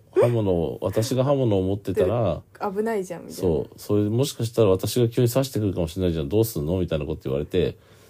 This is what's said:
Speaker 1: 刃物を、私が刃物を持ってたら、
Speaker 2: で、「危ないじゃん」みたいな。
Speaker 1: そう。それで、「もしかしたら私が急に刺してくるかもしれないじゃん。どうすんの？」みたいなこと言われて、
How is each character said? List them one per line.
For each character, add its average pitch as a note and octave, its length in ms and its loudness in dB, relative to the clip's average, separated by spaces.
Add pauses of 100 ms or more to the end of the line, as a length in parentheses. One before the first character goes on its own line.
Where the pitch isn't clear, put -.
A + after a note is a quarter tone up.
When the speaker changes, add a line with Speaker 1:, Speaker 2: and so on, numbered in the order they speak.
(140)
Speaker 1:
刃 F4 160 4
物 A2 240 0
を、 D#2 280 -2
私 A2 340 -2
が B2+ 100 2
刃 C#3+ 100 2
物 A#2 220 2
を F#2 60 2
持 G2 120 0
っ - 20 -6
て G2 160 -6
た - 120 2
ら、 G2 360 0 (300)
Speaker 2:
で、 - 60 -
「危 G#3+ 40 -2
な A3+ 140 -2
い G3 80 -4
じ F3+ 100 -10
ゃ E3 60 -12
ん」 - 80 -16
み - 60 -16
た - 0 -
い - 20 -14
な。 - 60 -8
Speaker 1:
そ D#2+ 280 0
う。 - 100 -20
そ G#2 180 0
れ G#2 80 4
で、 G#2 40 0
「も A#2 140 0
し D3 100 -2
か A#2 120 -4
し A2+ 80 -6
た A2+ 100 4
ら G2+ 60 6
私 F#2+ 320 2
が A#2 80 4
急 C3 120 0
に A#2+ 60 4
刺 C3+ 180 0
し C3+ 60 -10
て - 80 -4
く G#2+ 60 0
る F#2 80 0
か F#2 80 -2
も E2 80 0
し - 100 -8
れ F#2 40 2
な F2+ 60 2
い E2 40 0
じ E2 60 -2
ゃ D2+ 40 -2
ん。 C#2 60 -6
ど G#2 100 2
う A2+ 60 4
す E2 160 -6
ん D2 40 -4
の？」 F#2 140 0
み F2+ 80 -2
た E2 80 -2
い D#2 40 -4
な D2 60 -4
こ F2 100 -4
と - 100 -14
言 C2+ 80 -2
わ C#2 60 -2
れ E2 60 -4
て、 E2+ 320 0 (320)